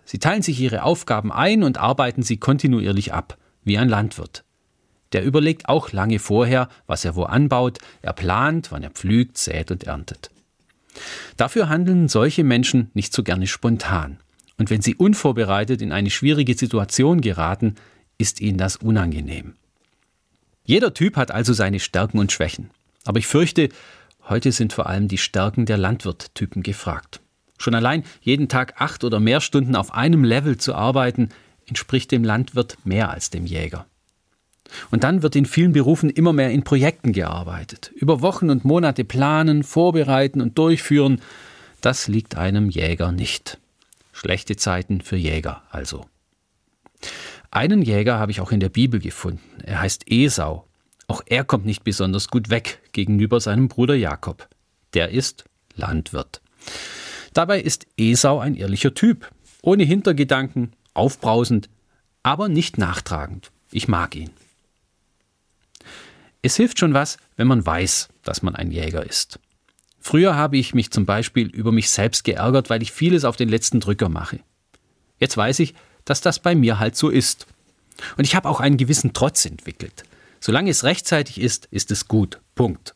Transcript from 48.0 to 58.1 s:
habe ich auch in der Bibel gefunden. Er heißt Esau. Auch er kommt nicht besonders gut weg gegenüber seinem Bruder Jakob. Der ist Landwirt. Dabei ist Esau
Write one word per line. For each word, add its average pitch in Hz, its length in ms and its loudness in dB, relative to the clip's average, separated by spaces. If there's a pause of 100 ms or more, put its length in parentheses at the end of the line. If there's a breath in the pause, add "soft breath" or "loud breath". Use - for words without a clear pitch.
habe 104 120 -2
ich 98 100 -6
auch 90 100 -4
in 110 80 2
der 95 100 0
Bibel 117 300 0
gefunden. - 640 -10
Er 98 160 -6
heißt - 320 -4
Esau. 113 560 0 (400)
Auch - 200 -6
er 127 180 0
kommt 101 200 0
nicht 107 200 -4
besonders 95 420 -2
gut 110 220 -2
weg 113 320 -4 (100)
gegenüber 104 480 2
seinem 113 300 0
Bruder 127 260 0
Jakob. 85 540 -4 (460)
Der 85 160 0
ist - 340 -4 (300)
Landwirt. - 640 -6 (920 loud breath)
Dabei 170 280 2
ist - 260 -4 (100)
Esau 123 400 4